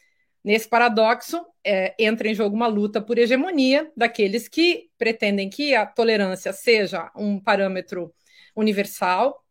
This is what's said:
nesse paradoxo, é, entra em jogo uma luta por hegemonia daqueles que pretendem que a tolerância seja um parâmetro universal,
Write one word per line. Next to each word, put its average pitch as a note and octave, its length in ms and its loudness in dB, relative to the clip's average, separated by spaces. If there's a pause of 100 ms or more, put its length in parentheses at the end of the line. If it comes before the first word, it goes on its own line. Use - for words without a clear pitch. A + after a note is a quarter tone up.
(440)
nesse A3 240 0
paradoxo, A#3 760 2 (180)
é, F#3+ 360 0
entra A3 280 0
em G#3+ 60 -2
jogo G#3 220 -2
uma A#3 100 0
luta G#3 340 0
por A3+ 200 -2
hegemonia C4+ 760 2
daqueles A3+ 520 -2
que E4+ 500 0
pretendem G#3 500 -2
que C#4 280 -2
a G#3+ 100 2
tolerância G3+ 680 0
seja F#3+ 640 0
um G3+ 240 -4
parâmetro F#3+ 720 -2 (440)
universal, G3+ 960 -2